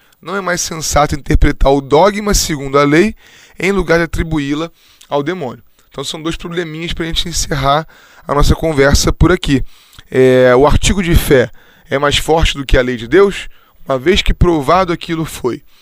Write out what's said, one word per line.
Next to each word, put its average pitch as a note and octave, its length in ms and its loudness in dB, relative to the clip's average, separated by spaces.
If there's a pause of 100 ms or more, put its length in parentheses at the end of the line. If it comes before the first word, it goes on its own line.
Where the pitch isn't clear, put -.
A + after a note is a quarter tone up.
(220)
não F3+ 140 -10
é G3+ 60 -6
mais F3+ 200 -4
sensato D3+ 540 -2
interpretar - 560 2
o C#3+ 100 2
dogma G3 540 2
segundo C#3 420 -2
a C#3+ 60 4
lei, E3 320 2 (420)
em F3+ 140 -2
lugar E3+ 260 0
de E3+ 60 0
atribuí-la D#3+ 680 -4 (400)
ao C#3+ 140 -2
demônio." C#3 400 -8 (260)
Então C3+ 140 -12
são D#3+ 180 -12
dois E3+ 140 -6
probleminhas E3+ 580 -8
pra E3+ 120 -6
gente E3 220 -4
encerrar D3 600 -2 (400)
a C#3 80 -2
nossa D3 200 4
conversa D3 560 2
por D#3 200 2
aqui. C#3+ 320 0 (480)
É, B2+ 440 4
o C3+ 100 4
artigo F#3 380 2
de E3+ 100 0
fé C3 380 2 (380)
é C3+ 100 -2
mais C#3+ 180 0
forte D#3 380 0
do C#3 100 -8
que C#3 120 2
a C3 40 4
lei B2 160 -2
de A2+ 100 -12
Deus? F#3+ 400 2 (380)
Uma C3+ 140 -4
vez D#3 220 0
que - 120 2
provado E3+ 580 0
aquilo E3 340 -6
foi, - 380 -8 (180)